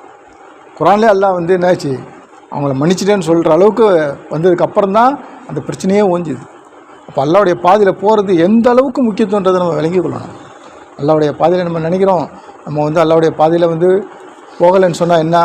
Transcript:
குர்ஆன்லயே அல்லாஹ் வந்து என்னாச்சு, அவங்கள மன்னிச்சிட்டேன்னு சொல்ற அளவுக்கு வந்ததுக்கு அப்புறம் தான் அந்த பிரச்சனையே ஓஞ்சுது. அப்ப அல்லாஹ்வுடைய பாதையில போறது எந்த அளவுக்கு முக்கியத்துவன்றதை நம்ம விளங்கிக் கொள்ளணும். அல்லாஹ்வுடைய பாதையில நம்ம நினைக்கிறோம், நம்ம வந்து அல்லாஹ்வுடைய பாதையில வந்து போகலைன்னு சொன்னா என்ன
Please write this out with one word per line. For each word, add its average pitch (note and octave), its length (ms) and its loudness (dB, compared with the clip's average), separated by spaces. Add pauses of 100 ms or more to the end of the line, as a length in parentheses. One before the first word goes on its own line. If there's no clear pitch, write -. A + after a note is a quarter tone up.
(800)
குர்ஆன்லயே G#3 360 2
அல்லாஹ் G3 240 0
வந்து F3 200 0
என்னாச்சு, F3 340 0 (600)
அவங்கள C#3+ 280 -4
மன்னிச்சிட்டேன்னு F#3 480 0
சொல்ற E3 280 2
அளவுக்கு G3+ 300 2 (460)
வந்ததுக்கு E3+ 340 0
அப்புறம் G3 320 0
தான் B3+ 140 4 (360)
அந்த D3 180 -8
பிரச்சனையே F#3+ 360 -2 (120)
ஓஞ்சுது. D#3 280 -6 (680)
அப்ப - 160 -8
அல்லாஹ்வுடைய F3+ 320 0 (100)
பாதையில F#3+ 260 4 (100)
போறது G#3 300 0 (140)
எந்த A3+ 280 2
அளவுக்கு C4+ 340 0
முக்கியத்துவன்றதை F#3+ 540 -2
நம்ம E3 180 -2
விளங்கிக் E3+ 260 -2
கொள்ளணும். A#2+ 300 -10 (640)
அல்லாஹ்வுடைய D3+ 400 0
பாதையில F3+ 280 0
நம்ம E3 200 -6
நினைக்கிறோம், F#3 380 0 (400)
நம்ம D3 120 -6 (100)
வந்து D#3 160 0
அல்லாஹ்வுடைய D#3+ 360 2
பாதையில E3+ 320 2
வந்து E3 160 0 (720)
போகலைன்னு F3+ 400 2
சொன்னா E3+ 240 2
என்ன E3 200 0